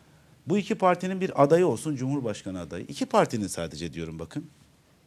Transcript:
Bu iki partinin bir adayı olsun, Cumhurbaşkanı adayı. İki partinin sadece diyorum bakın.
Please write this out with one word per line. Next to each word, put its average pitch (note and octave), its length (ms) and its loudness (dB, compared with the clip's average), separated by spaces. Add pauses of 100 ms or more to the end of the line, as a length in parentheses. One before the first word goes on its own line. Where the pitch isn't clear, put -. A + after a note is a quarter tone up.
(460)
Bu F#3+ 120 2
iki G#3+ 160 -2
partinin F#3 460 2
bir F3 220 2
adayı E3 240 6
olsun, C#3+ 300 -2
Cumhurbaşkanı A#2+ 640 -4
adayı. E2+ 240 -10
İki D3 220 -6
partinin C3+ 400 2
sadece E2 460 -6
diyorum D#2+ 260 -8
bakın. D#2+ 280 -10 (600)